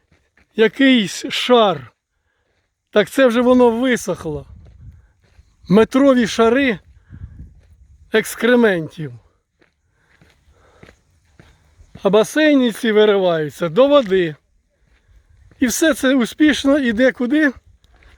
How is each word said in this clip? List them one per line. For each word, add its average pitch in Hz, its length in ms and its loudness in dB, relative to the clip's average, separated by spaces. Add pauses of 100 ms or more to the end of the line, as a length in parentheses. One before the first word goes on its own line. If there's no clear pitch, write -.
(560)
який 233 520 2
с-, - 220 -12
шар. 190 600 0 (1000)
Так 208 200 -2
це 269 160 2
вже 240 140 0
воно 247 300 4
висохло. 190 760 -6 (1200)
Метрові 247 580 2
шари 233 520 0 (1300)
екскрементів. 202 1000 -2 (3000)
А 196 80 -2
басейни 254 640 2
ці 226 200 -4
вириваються 180 760 0
до 240 200 2
води. 190 460 0 (1300)
І 254 60 0
все 285 280 0
це 269 200 -2
успішно 277 640 0
йде 247 340 0
куди? 269 400 -2 (640)